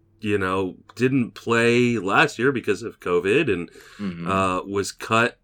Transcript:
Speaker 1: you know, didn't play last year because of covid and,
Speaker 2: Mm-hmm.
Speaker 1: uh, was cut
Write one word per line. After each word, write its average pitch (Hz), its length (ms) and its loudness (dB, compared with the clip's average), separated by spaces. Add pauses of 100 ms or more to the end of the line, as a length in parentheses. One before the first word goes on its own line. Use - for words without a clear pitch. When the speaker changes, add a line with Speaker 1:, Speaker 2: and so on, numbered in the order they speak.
(200)
Speaker 1:
you 104 180 -2
know, 95 380 -2 (200)
didn't 127 360 0
play 117 680 2
last 110 400 0
year 127 140 2
because 107 320 -2
of 101 160 -12
covid 101 520 2
and, 87 200 -4 (260)
Speaker 2:
Mm-hmm. 85 320 -8
Speaker 1:
uh, 95 340 0
was 98 280 -4
cut - 520 0